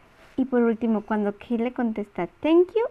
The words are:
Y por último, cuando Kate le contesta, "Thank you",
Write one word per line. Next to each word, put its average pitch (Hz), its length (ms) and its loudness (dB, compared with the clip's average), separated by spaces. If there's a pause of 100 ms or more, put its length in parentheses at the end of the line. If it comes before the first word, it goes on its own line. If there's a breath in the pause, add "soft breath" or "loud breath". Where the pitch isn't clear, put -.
(340 soft breath)
Y 262 120 -2
por 247 160 2
último, 226 400 0
cuando 214 320 -2
Kate 233 240 -6
le 247 160 -4
contesta, 220 520 -6
"Thank 339 420 2
you", 440 220 -2